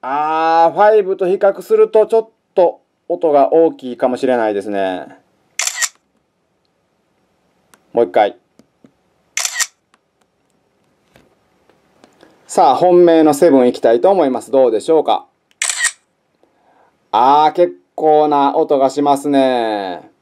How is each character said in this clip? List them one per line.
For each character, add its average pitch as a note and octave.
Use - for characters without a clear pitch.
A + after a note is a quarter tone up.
あ D#3+
ー、 -
フ D#3
ァ G#3+
イ G#3
ブ F#3+
と F#3
比 F#3
較 G3
す A3
る G#3+
と G#3+
ち G#3+
ょ A3+
っ A3
と -
音 E3+
が C#3
大 E3
き C3
い A#2
か C3
も B2
し B2
れ B2+
な A2+
い G#2+
で G2+
す G#2
ね。 F#2+
も A#2+
う -
一 A#2
回。 G#2
さ E3+
あ、 B2+
本 F3
命 E3
の D3+
セ D#3+
ブ C3+
ン B2
い B2
き -
た A#2
い A#2
と F#3
思 F#3
い C3+
ま B2
す。 -
ど C3
う A2+
で G#2+
し -
ょ D#3+
う -
か。 -
あ C#3+
ー、 D3+
結 F3
構 D3+
な C#3
音 D#3
が C3+
し C#3+
ま C#3+
す C#3+
ね。 A2+